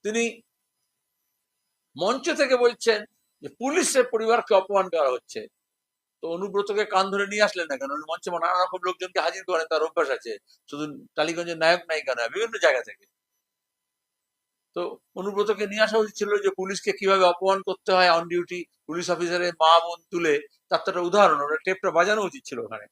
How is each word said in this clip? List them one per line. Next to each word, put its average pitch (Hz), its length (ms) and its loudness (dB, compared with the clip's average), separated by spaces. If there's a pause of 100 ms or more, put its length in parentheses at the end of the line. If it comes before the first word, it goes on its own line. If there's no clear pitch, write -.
তিনি 226 200 -2 (1700)
মঞ্চ 220 300 0 (140)
থেকে 262 160 4
বলছেন 240 420 2 (440)
যে 143 60 -12
পুলিশের 269 640 0
পরিবারকে 220 420 0
অপমান 190 340 2
করা 151 220 0
হচ্ছে, 120 300 -8 (800)
তো - 40 -14 (100)
অনুব্রতকে 202 500 -2
কান 190 260 -8
ধরে 196 160 -4
নিয়ে 208 220 2
আসলেন 175 220 -6
না 139 60 -2
কেন? 135 140 -10
উনি 151 180 -8
মঞ্চে 175 220 -8
নানা 180 340 0
রকম 185 200 -6
লোকজনকে 185 360 -4
হাজির 180 240 -4
করেন, 165 260 -2
তার 156 120 2
অভ্যাস 160 280 -2
আছে, 117 220 -6 (380)
শুধু 147 140 -8 (320)
টালিগঞ্জের 165 420 -4
নায়ক 170 300 2
নায়িকা 147 260 -4
নয়, 117 200 -4
বিভিন্ন 226 240 -4
জায়গা 143 240 2
থেকে। 107 220 -18 (1700)
তো 175 80 -6 (320)
অনুব্রতকে 202 520 -2
নিয়ে 208 200 0
আসা 214 120 0
উচিত 214 160 0
ছিল 208 160 -4 (120)
যে 196 140 2
পুলিশকে 190 360 -4
কিভাবে 196 320 2
অপমান 190 380 2
করতে 190 300 -6
হয়, 185 240 6
on 170 160 -2
duty 175 280 -4 (260)
পুলিশ 170 240 -6
অফিসারের 175 500 -2
মা 160 200 8
বোন 170 180 -8 (120)
তুলে, 165 240 0 (340)
তার 170 160 0
তো - 60 0
একটা 180 100 -4
উদাহরণ, 175 400 4
ওটা 147 240 -2
টেপটা 190 260 -2
বাজানো 190 320 2
উচিত 139 220 -8
ছিল 123 160 -10
ওখানে। 107 320 -12